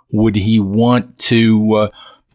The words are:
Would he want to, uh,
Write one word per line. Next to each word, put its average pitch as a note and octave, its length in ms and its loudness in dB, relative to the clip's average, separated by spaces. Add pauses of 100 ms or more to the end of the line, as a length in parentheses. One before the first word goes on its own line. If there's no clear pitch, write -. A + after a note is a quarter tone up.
(100)
Would G#2+ 260 0
he A2 240 0
want A2+ 580 -2
to, A2 560 0
uh, G#2+ 140 0 (460)